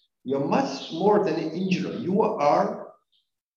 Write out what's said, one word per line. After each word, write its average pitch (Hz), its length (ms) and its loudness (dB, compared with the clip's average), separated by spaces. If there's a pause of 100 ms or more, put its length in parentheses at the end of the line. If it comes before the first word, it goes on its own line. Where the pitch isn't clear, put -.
(240)
You're 135 200 -2
much - 480 -2
more 196 320 4
than 160 120 -2
an 160 160 -4
engineer. 180 460 -2
You 202 240 2
are 147 680 0 (680)